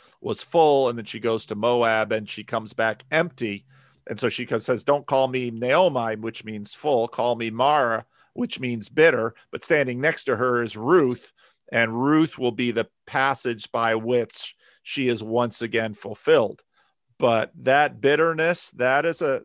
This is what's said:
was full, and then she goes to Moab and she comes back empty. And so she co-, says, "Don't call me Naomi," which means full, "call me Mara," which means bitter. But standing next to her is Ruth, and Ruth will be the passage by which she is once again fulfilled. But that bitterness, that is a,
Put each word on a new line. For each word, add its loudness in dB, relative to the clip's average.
was -6
full, 4
and -4
then -8
she -12
goes -2
to -8
Moab 2
and -4
she -12
comes -6
back -2
empty. -2
And -10
so 0
she -8
co-, -2
says, -2
"Don't 0
call 2
me -4
Naomi," 0
which -8
means -12
full, 0
"call -2
me -6
Mara," 0
which -6
means -6
bitter. 2
But -10
standing 0
next -2
to 0
her 2
is -8
Ruth, 2
and 0
Ruth 2
will 0
be -2
the -2
passage -2
by 0
which -4
she -4
is -2
once -2
again -2
fulfilled. 0
But 2
that 2
bitterness, 0
that 2
is -4
a, -2